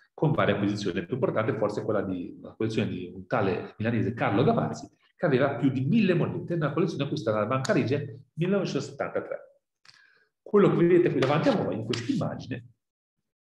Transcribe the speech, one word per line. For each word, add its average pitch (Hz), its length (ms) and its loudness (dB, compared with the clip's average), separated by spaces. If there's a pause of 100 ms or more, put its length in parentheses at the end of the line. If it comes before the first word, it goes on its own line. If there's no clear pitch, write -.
(140)
con 151 180 0
varie 101 240 2
acquisizioni. 98 440 -2
La 87 60 -6
più - 80 -8
importante 135 420 0
forse 107 260 -2
è - 40 -8
quella 104 160 0
di, 92 400 -8
la - 140 -18
collezione 110 340 -2
di 90 240 -8
un 92 140 -14
tale 101 500 -2
milanese, 113 360 -2
Carlo 120 300 0
Gavazzi, - 460 0 (260)
che - 100 -2
aveva 131 300 2
più 139 140 2
di 127 160 0
mille 185 300 4
monete, 151 400 -2
una 151 180 -2
collezione 165 300 0
acquistata 113 340 -2
dalla 107 120 0
Banca 131 220 0
Carige 135 260 2
nel - 220 -8 (140)
millenovecentosettantatré. 151 1040 -2 (1040)
Quello 196 280 6
che 156 60 4
vedete 170 360 6
qui 135 80 0
davanti 143 300 2
a 226 60 4
voi - 200 -2
in 117 100 -6
questa - 260 -2
immagine - 560 -6 (920)